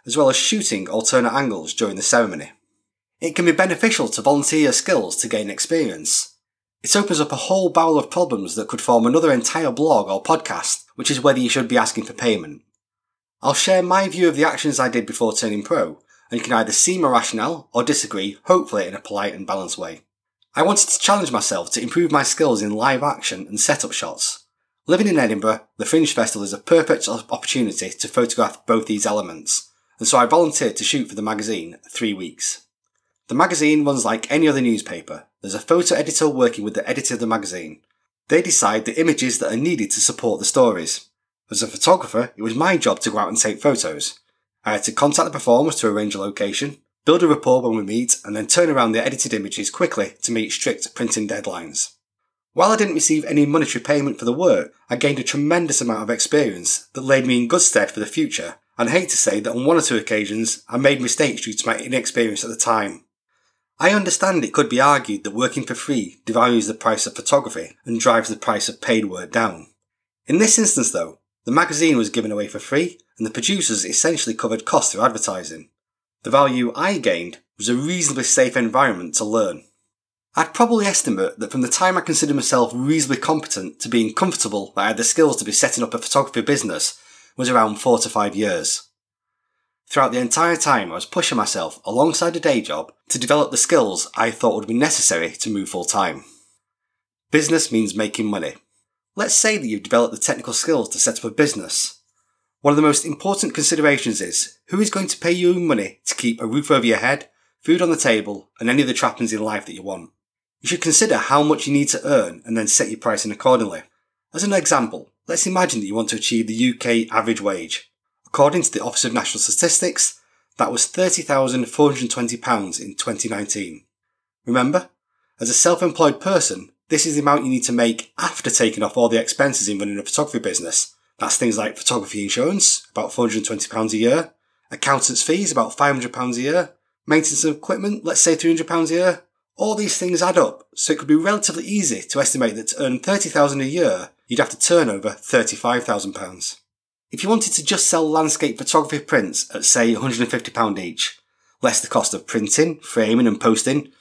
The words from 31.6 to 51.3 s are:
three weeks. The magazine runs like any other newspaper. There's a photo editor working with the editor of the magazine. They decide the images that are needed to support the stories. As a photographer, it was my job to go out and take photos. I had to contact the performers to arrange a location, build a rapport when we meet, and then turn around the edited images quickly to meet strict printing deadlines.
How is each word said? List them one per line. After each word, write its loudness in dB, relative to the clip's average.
three -2
weeks. -8
The -6
magazine 4
runs 2
like -2
any 4
other 2
newspaper. -2
There's -8
a -6
photo 2
editor 0
working 2
with -6
the -4
editor -2
of -6
the -2
magazine. -6
They 6
decide 2
the -4
images 0
that -2
are -2
needed -2
to -2
support -2
the -6
stories. 2
As -2
a -4
photographer, 0
it -12
was -4
my 2
job 0
to -2
go -2
out -2
and -4
take -2
photos. -2
I -2
had -4
to -4
contact 2
the -8
performers 2
to -2
arrange -2
a -8
location, -6
build 6
a 4
rapport 4
when -2
we -4
meet, -2
and -8
then -6
turn 4
around 2
the 0
edited -4
images -6
quickly -2
to -4
meet -2
strict -4
printing -4
deadlines. -8